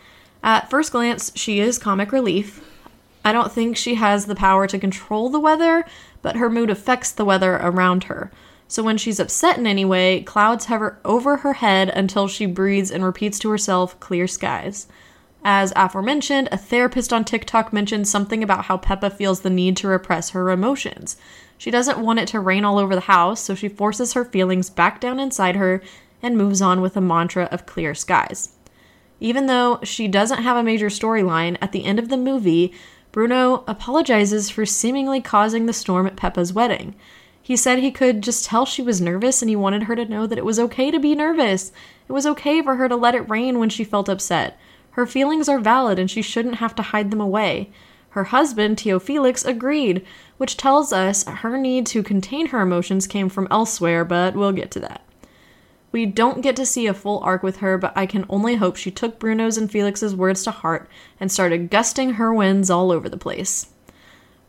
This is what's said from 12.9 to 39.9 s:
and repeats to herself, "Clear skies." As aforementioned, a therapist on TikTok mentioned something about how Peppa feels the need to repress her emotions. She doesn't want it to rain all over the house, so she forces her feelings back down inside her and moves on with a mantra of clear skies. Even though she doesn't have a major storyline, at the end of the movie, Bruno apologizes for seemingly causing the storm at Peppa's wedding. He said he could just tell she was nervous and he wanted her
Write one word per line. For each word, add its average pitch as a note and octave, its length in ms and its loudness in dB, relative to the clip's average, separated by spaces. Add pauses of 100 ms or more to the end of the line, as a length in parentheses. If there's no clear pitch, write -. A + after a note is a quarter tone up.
and F3+ 120 -4
repeats G3+ 360 -2
to A3 100 -2
herself, F#3 500 0
"Clear F3+ 280 -2
skies." - 600 -6 (560)
As A#3+ 320 2
aforementioned, C4 760 0
a F#3+ 60 -4
therapist B3 560 0
on A3+ 100 2
TikTok A3+ 480 -2
mentioned G#3 360 -2
something G#3 360 0
about G3+ 220 0
how F#3+ 120 0
Peppa G3 340 0
feels G3 300 -2
the F#3+ 100 0
need F#3 260 2
to - 100 -4
repress F#3 440 -2
her F#3 180 -2
emotions. G#3 680 -2 (400)
She - 140 -6
doesn't B3 280 2
want A3+ 200 0
it F#3 100 -2
to A3 100 -4
rain F#3+ 260 2
all G3+ 140 4
over G3 160 2
the F3+ 60 0
house, F#3 380 4
so - 140 -4
she G3 160 -4
forces G#3 440 -2
her B3 120 -2
feelings F#3 460 0
back F#3 280 0
down B3+ 200 -4
inside G#3 360 0
her F#3+ 260 0 (420)
and A#3+ 120 0
moves G3+ 280 2
on F#3 180 4
with F#3+ 160 0
a G3+ 40 0
mantra E3+ 500 2
of - 160 -8
clear D#3+ 260 -6
skies. - 560 -2 (720)
Even B3 260 0
though B3 380 2
she G#3+ 240 -6
doesn't G#3+ 340 2
have A#3+ 160 2
a A#3+ 60 2
major A3 240 0
storyline, F#3 760 0
at F#3 100 -4
the - 140 -4
end G#3+ 140 0
of A#3 100 -4
the C4 80 0
movie, G3 560 2 (380)
Bruno B3+ 560 2
apologizes G#3+ 840 0
for A3 160 -2
seemingly C4+ 560 -2
causing A3 460 2
the A#3 60 0
storm F#3 340 0
at F#3+ 80 -6
Peppa's F3+ 360 -2
wedding. G#3+ 440 -2 (440)
He - 160 -4
said B3+ 220 2
he B3+ 140 0
could B3 320 2
just A#3 220 -4
tell A#3 200 2
she - 160 -6
was A#3+ 180 0
nervous F#3+ 440 0
and A3+ 60 0
he G#3+ 60 2
wanted G3+ 280 0
her A3+ 120 -4